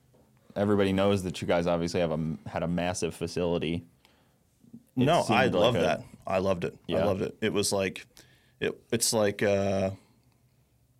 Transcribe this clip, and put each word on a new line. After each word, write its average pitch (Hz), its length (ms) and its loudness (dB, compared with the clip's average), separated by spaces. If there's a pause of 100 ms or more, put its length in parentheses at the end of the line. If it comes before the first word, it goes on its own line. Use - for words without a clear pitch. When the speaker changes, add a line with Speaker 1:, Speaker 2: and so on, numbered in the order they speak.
(540)
Speaker 1:
everybody 101 400 2
knows 98 300 4
that 87 180 -6
you 90 60 -8
guys 87 180 2
obviously 85 340 0
have 82 120 0
a, 78 240 -4 (120)
had 87 140 -6
a 82 40 -4
massive 85 480 -4
facility. 85 720 -4 (920)
It - 60 -20 (160)
Speaker 2:
No, 139 280 4
Speaker 1:
seemed 113 140 2
Speaker 2:
I 131 60 6
Speaker 1:
like - 100 2
Speaker 2:
loved 107 220 4
Speaker 1:
a 85 60 0
Speaker 2:
that. 87 200 0 (240)
I 95 120 0
loved 92 260 0
it. 73 100 -4
I - 40 -20 (140)
Speaker 1:
Yeah. 80 120 0
Speaker 2:
loved 98 160 0
it. - 220 -6
It 107 100 0
was 98 180 0
like, 98 360 -2 (540)
it, - 180 -4 (120)
it's - 220 0
like, 107 300 2
uh, 98 480 2 (1080)